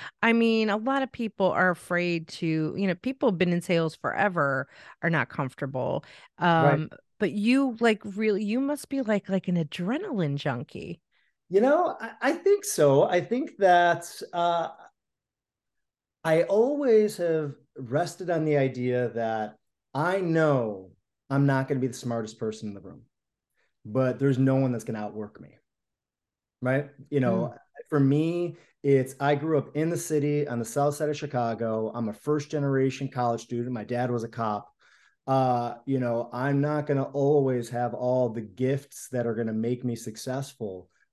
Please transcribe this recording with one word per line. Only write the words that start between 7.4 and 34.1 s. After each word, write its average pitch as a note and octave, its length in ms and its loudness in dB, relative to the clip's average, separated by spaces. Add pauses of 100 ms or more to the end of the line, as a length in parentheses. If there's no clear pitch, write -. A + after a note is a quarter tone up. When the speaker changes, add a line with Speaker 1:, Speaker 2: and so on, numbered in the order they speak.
Speaker 1:
like, A3 240 2
really, G#3 400 -2
you G#3+ 160 -2
must C#4 300 -4
be C4+ 120 -2
like, G#3 280 -2
like F#3+ 180 -2
an F3+ 80 0
adrenaline F#3 800 -2
junkie. C#3 640 -6 (480)
Speaker 2:
You F#3+ 140 2
know, D#4 400 2
I, A3+ 100 -10 (100)
I C4 120 2
think G4+ 320 2
so. D3 380 6
I F3+ 180 2
think B3+ 380 -4
that, F3 520 4 (220)
uh, E3+ 380 0 (1500)
I D#3+ 180 4
always A3 720 4
have D#3+ 380 0 (240)
rested D3+ 520 -4
on E3 140 0
the D3+ 140 2
idea B2 540 0
that A2 440 -4 (380)
I F3 260 0
know C#3 720 0 (380)
I'm C#3 160 4
not C3+ 240 2
gonna C3+ 100 0
be B2+ 80 0
the A#2 60 -4
smartest A#2 440 -6
person A2 300 -6
in G2+ 60 -8
the G2 80 -14
room, F#2 220 -18 (800)
but A#2+ 340 -2
there's C3+ 180 4
no C3+ 180 4
one C3+ 180 2
that's A2+ 100 -6
gonna A2 160 -8
outwork G#2 400 -10
me, - 160 -20 (1080)
right? C3+ 280 0 (200)
You C#3+ 120 2
know, - 320 0
Speaker 1:
Mm. - 60 -20 (280)
Speaker 2:
for D3 140 2
me, E3 560 0 (260)
it's, C3+ 380 2
I C#3+ 140 2
grew D#3 220 0
up - 200 -4
in D#3+ 120 0
the E3 60 -2
city D3 540 -2
on A#2+ 100 -4
the A2+ 60 -4
south C#3+ 300 0
side D3+ 120 -4
of D3+ 80 -2
Chicago. A2+ 800 -4
I'm A2+ 140 -4
a G#2+ 40 -8
first D3 380 -4
generation C3+ 560 0
college A#2+ 360 -2
student. A#2+ 280 -6
My G#2+ 140 -8
dad A#2+ 260 -2